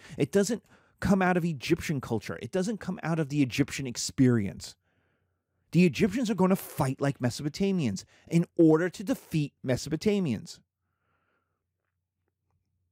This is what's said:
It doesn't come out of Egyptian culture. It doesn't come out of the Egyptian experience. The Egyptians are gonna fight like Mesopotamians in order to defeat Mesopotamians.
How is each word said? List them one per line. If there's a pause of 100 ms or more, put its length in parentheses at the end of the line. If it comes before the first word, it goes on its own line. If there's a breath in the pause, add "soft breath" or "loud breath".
(180 loud breath)
It
doesn't (340 soft breath)
come
out
of
Egyptian
culture.
It
doesn't
come
out
of
the
Egyptian
experience. (960)
The
Egyptians
are
gonna
fight
like
Mesopotamians (220 soft breath)
in (100)
order
to
defeat (120)
Mesopotamians. (2250)